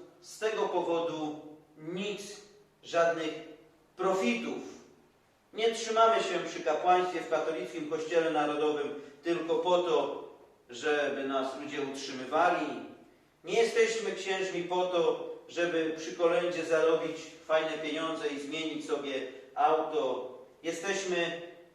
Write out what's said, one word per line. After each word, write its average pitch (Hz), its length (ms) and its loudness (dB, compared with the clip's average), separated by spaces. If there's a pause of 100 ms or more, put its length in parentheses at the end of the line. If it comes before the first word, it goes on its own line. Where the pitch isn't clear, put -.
(200)
z - 180 -18
tego 214 240 0
powodu 165 800 0 (380)
nic, 185 580 -6 (460)
żadnych 165 480 2 (640)
profitów. 233 840 0 (760)
Nie 226 200 2
trzymamy 226 500 4
się 180 160 -2
przy 165 220 -6
kapłaństwie 170 600 2
w 160 100 -6
katolickim 160 600 -2
Kościele 160 400 2
Narodowym 151 720 0 (200)
tylko 165 320 0
po 175 240 4
to, 165 460 0 (460)
żeby 139 540 0
nas 135 360 -2
ludzie 147 200 -6 (120)
utrzymywali. 151 720 0 (800)
Nie 202 180 4
jesteśmy 220 500 2
księżmi 185 500 -2
po 180 240 0
to, - 420 2 (200)
żeby 160 480 0
przy 180 200 -8
kolędzie 170 480 2
zarobić 160 520 4 (280)
fajne 160 260 2
pieniądze 156 580 -4
i 139 120 -4
zmienić 151 460 -6
sobie 139 260 -2 (420)
auto. 143 760 2 (300)
Jesteśmy 175 800 -2 (320)